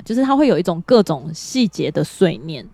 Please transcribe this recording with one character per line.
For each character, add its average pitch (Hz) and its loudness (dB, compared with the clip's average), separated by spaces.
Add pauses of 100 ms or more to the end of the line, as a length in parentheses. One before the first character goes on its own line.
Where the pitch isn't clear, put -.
就 220 -6
是 254 0
他 269 2
会 285 4
有 196 4
一 160 0
种 170 -2
各 233 6
种 160 -2
细 247 -2
节 147 -4
的 151 -2
碎 160 0
念， 147 -12 (100)